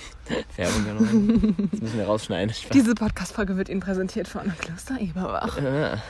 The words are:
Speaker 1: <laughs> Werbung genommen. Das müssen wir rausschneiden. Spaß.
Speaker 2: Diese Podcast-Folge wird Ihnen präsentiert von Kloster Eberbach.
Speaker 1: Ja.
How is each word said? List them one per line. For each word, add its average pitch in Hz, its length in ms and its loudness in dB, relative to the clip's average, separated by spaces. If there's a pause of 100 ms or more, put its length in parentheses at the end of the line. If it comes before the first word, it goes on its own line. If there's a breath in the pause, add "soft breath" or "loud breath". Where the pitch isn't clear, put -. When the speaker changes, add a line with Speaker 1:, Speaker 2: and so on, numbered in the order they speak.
(160 loud breath)
Speaker 1:
<laughs> - 400 -6
Werbung 208 280 2
genommen. 214 880 4
Das 208 80 -2
müssen 113 180 -2
wir 101 80 0
rausschneiden. 104 480 0
Spaß. - 160 -10
Speaker 2:
Diese 247 240 6
Podcast-Folge 196 640 -2
wird 190 120 -2
Ihnen 190 120 -2
präsentiert 185 480 -2
von 202 320 -4
Kloster 190 400 -6
Eberbach. 160 600 -4
Speaker 1:
Ja. 135 360 0 (140)